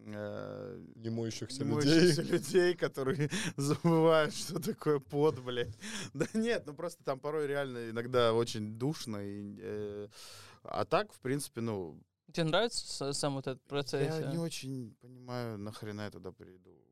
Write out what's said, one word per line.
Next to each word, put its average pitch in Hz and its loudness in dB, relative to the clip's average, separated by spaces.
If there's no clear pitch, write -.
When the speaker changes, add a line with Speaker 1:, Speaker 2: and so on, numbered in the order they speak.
Speaker 1:
э, 101 -10
Speaker 2:
Не 113 -6
моющихся 113 -4
Speaker 1:
не 143 0
моющихся 151 8
Speaker 2:
людей. - -2
Speaker 1:
людей, 175 4
которые 139 0
<laughs> 170 -6
забывают, 160 4
что 190 -6
такое 151 0
пот, 147 2
блядь. 120 -4
<laughs> 175 -10
Да 139 0
нет, 220 0
ну 147 -12
просто 165 -10
там 135 -2
порой 151 -2
реально 127 -2
иногда 120 4
очень 113 0
душно. 123 -4
И, 101 -8
э, 104 -8
а - -2
так, 196 0
в - -20
принципе, 135 -4
ну, 98 -4
Speaker 3:
Тебе 170 -2
нравится 190 0
с-, 139 -4
сам 143 0
вот 135 -4
этот 131 -6
процесс, 139 -2
Speaker 1:
я 156 -2
Speaker 3:
а? 143 -2
Speaker 1:
не 165 -2
очень 135 -6
понимаю, 123 -8
нахрена 104 -8
я 101 -6
туда 92 -12
приду. 92 -20